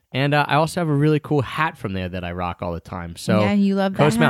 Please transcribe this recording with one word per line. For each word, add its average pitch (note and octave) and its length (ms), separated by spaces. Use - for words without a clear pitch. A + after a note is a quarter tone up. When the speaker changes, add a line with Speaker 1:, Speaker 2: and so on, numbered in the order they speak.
Speaker 1:
And, C#3+ 220
uh, D3 140
I C#3+ 80
also D#3+ 260
have E3 80
a D3 40
really D3 260
cool D3 220
hat D#3+ 360
from G2 160
there F#2 160
that F2+ 140
I F2 80
rock F2 300
all F2+ 120
the E2 60
time. E2+ 360
So - 260
Speaker 2:
Yeah, G#2 120
you G3 220
love F#3+ 180
that F#3+ 60
Speaker 1:
Coast D3+ 180
Speaker 2:
hat. C#3 120